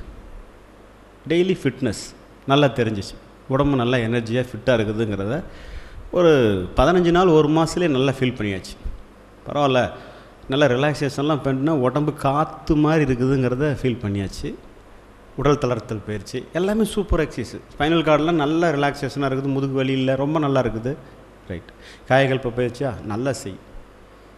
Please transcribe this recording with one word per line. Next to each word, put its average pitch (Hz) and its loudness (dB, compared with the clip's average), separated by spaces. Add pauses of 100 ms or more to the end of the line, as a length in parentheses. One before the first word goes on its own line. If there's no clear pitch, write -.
(1300)
daily 175 2
fitness 127 -2 (420)
நல்லா 143 6
தெரிஞ்சிச்சு. 110 -2 (320)
உடம்பு 139 2
நல்லா 123 2
எனர்ஜியா, 117 0
ஃபிட்டா 113 -12
இருக்குதுங்கிறத 110 0 (720)
ஒரு 127 4 (140)
பதினஞ்சு 170 4
நாள், 180 4
ஒரு 156 6
மாசத்துலயே 160 2
நல்லா 135 2
ஃபீல் 110 -4
பண்ணியாச்சு. - -16 (720)
பரவாயில்ல, 131 2 (580)
நல்லா 143 4
ரிலாக்ஸேஷன்லாம் 139 0
பண்ணினா 135 0
உடம்பு 147 2
காத்து 151 0
மாதிரி 151 4
இருக்குதுங்கிறத 131 0
feel 120 0
பண்ணியாச்சு. 101 -4 (840)
உடல் 139 2
தளர்த்தல் 113 -4
பயிற்சி, 107 -8
எல்லாமே 208 0
super 190 0
exercise. - -6 (180)
Spinal 160 2
கார்டுலாம் 156 4
நல்லா 160 2
ரிலாக்ஸேஷனா 143 -2
இருக்குது, 135 -2
முதுகு 135 -2
வலி 135 0
இல்ல, 131 0
ரொம்ப 143 0
நல்லா 139 2
இருக்குது. 117 -4 (520)
Right. 87 -12 (360)
காயகல்ப 131 2
பயிற்சியா? 120 -4
நல்லா 113 -4
செய். 98 -10 (800)